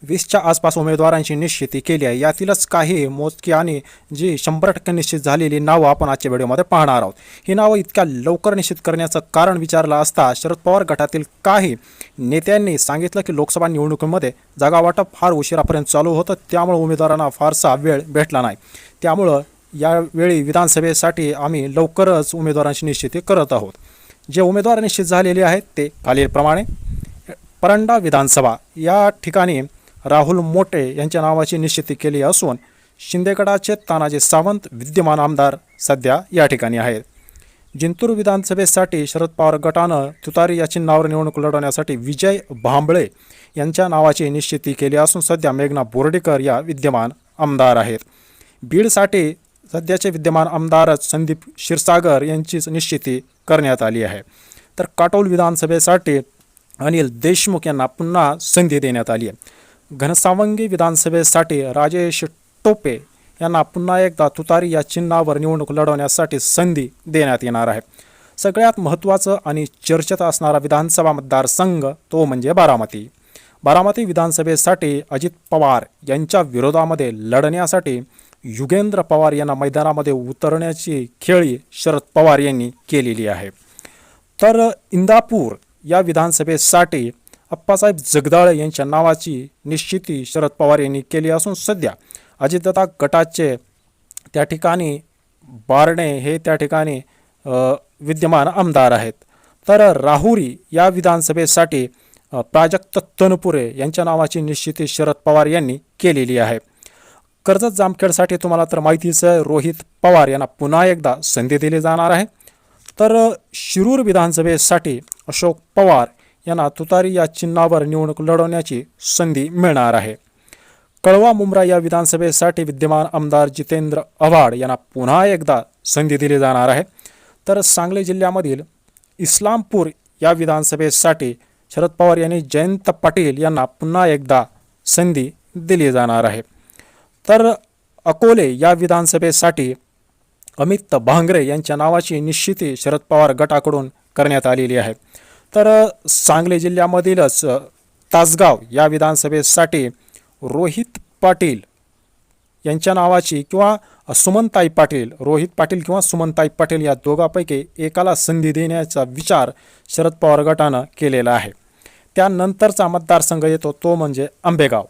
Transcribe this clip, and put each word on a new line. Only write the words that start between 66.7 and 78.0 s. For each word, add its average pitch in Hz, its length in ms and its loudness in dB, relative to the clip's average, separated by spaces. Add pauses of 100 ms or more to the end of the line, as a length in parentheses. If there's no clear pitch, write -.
देण्यात 147 360 0
येणार 117 260 -2
आहे. 110 120 -2 (580)
सगळ्यात 214 420 0
महत्त्वाचं 190 640 -2
आणि 151 200 -6 (240)
चर्चेत 165 340 -2
असणारा 151 360 0
विधानसभा 151 540 0
मतदारसंघ 139 720 -2 (260)
तो 160 120 2
म्हणजे 131 280 -2
बारामती. 120 580 0 (540)
बारामती 185 400 2
विधानसभेसाठी 165 960 -2 (100)
अजित 151 200 -6 (200)
पवार 139 340 2 (240)
यांच्या 156 320 0
विरोधामध्ये 147 720 -2
लढण्यासाठी 147 840 -2 (440)